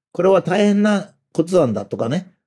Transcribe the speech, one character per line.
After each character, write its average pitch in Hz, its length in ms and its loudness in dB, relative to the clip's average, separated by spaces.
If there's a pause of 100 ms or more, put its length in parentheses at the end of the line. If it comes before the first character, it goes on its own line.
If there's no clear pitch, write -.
(120)
こ 175 120 -6
れ 190 60 4
は 190 120 4
大 196 240 0
変 208 160 2
な 208 300 -2 (200)
こ 160 120 -2
と 175 160 0
な 143 80 2
ん 113 60 -2
だ 98 120 -6
と - 100 -8
か 113 140 -4
ね。 175 220 -6 (160)